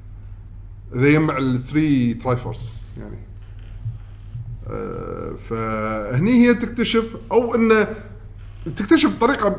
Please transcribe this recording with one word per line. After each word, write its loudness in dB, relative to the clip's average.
إذا 4
يجمع 6
الثري 2
تراي 0
Force -8
يعني. -12
آه، -8
فهني 0
هي 8
تكتشف، 0
أو 4
إنه 6
تكتشف 4
طريقة 2